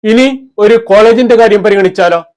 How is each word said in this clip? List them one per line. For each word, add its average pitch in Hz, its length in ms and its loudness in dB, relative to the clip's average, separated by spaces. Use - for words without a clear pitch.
ഇനി 247 160 2
ഒരു 220 140 2
കോളേജിന്റെ 226 520 2
കാര്യം 208 240 2
പരിഗണിച്ചാലോ? 190 560 -2